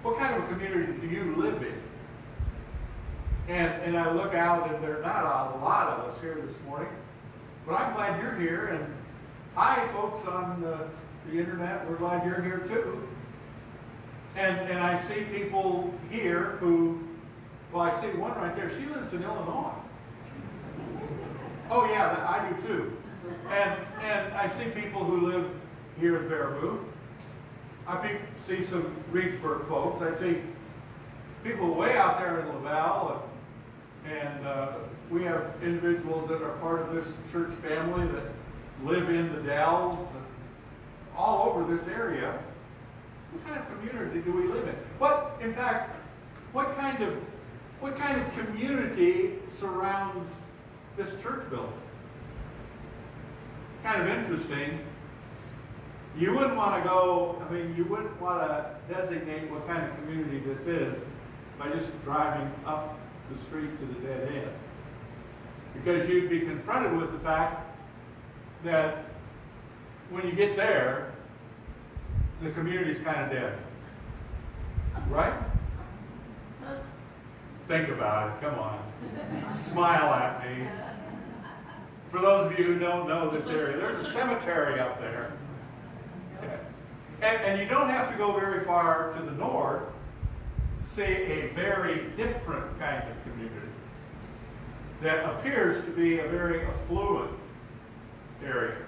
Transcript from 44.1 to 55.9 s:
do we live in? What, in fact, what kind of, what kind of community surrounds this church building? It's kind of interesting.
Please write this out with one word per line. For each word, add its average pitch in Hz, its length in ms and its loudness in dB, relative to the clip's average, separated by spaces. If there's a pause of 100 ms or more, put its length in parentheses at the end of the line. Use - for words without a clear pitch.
do 175 100 0
we 180 160 4
live - 200 2
in? - 80 -2 (220)
What, - 440 4
in 226 120 0
fact, 240 440 0 (540)
what 269 260 0
kind 269 260 0
of, 180 100 0 (640)
what 269 180 -4
kind 277 240 2
of - 120 -2
community 220 1000 4 (240)
surrounds 185 760 0 (640)
this 196 140 -2 (100)
church - 280 -4
building? 120 220 -4 (2000)
It's - 160 -4
kind 202 120 4
of 220 160 4
interesting. 156 600 0 (1400)